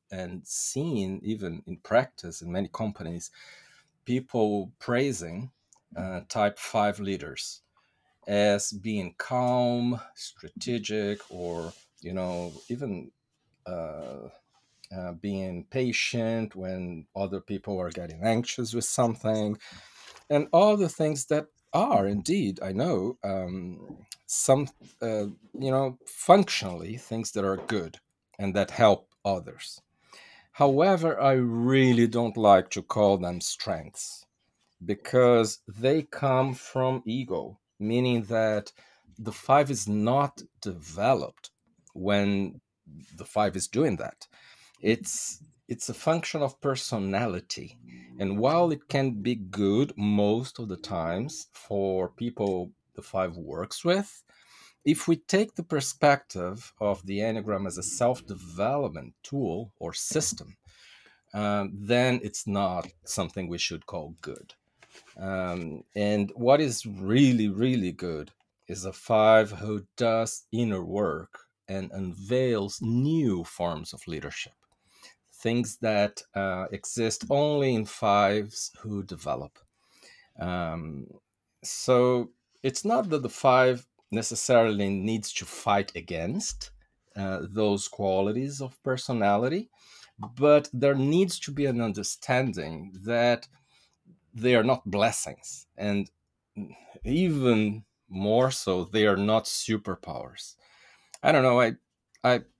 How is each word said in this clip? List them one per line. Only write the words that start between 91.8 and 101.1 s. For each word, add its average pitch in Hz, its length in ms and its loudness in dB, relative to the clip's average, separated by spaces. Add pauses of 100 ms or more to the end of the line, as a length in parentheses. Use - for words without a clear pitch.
understanding 98 1120 -2 (100)
that 117 440 2 (840)
they 120 220 4
are 110 80 6
not 117 260 2
blessings, - 800 -2 (100)
and 101 320 -2 (960)
even 123 800 2 (260)
more 107 420 2
so, 92 340 -2
they 107 200 4
are 98 120 6
not 107 280 2
superpowers. 85 1080 -6 (640)